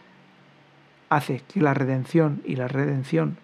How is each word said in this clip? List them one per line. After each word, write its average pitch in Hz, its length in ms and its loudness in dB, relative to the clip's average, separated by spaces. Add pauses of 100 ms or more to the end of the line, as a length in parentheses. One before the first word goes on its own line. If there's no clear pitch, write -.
(1080)
hace 143 400 0
que 196 120 -2
la 147 120 4
redención 135 720 0
y 156 120 -4
la 127 120 -4
redención 143 760 -2